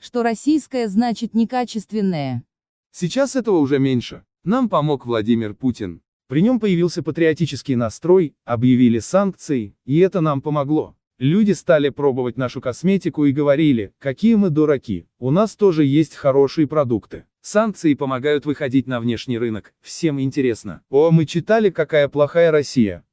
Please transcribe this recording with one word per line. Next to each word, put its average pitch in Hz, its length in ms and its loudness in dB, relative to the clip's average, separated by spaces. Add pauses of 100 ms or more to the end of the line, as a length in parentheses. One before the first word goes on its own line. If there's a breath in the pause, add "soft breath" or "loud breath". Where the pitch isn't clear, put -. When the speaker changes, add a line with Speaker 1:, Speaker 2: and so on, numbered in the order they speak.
Speaker 1:
что 233 240 -6
российское 247 640 -2
значит 226 440 -2
некачественное? 202 1080 -4 (480)
Speaker 2:
Сейчас 254 460 -4
этого 214 220 0
уже 139 200 2
меньше. 131 460 -2 (180)
Нам 233 260 0
помог 151 380 -2
Владимир 113 480 0
Путин. 104 480 -6 (240)
При 147 160 0
нём 240 160 2
появился 175 460 -2
патриотический 147 720 -2
настрой, 156 580 0 (100)
объявили 120 540 4
санкции, 143 840 -4
и 147 160 0
это 185 200 2
нам 147 220 -2
помогло. 147 540 -2 (220)
Люди 190 340 2
стали 147 380 2
пробовать 127 460 -2
нашу 127 240 -6
косметику 156 640 -2
и 139 60 4
говорили, 143 680 2
какие 202 340 2
мы 202 160 4
дураки, 139 560 0 (140)
у 127 100 -2
нас 202 240 2
тоже 160 300 2
есть 147 320 0
хорошие 139 500 2
продукты. 127 600 -4 (160)
Санкции 208 520 0
помогают 139 520 -2
выходить 135 400 -2
на 123 140 -4
внешний 117 360 -4
рынок, 110 440 -6
всем 143 400 -6
интересно. 127 720 -4
О, 151 200 4
мы 165 160 4
читали, 208 440 0
какая 147 380 0
плохая 160 420 2
Россия, 120 640 0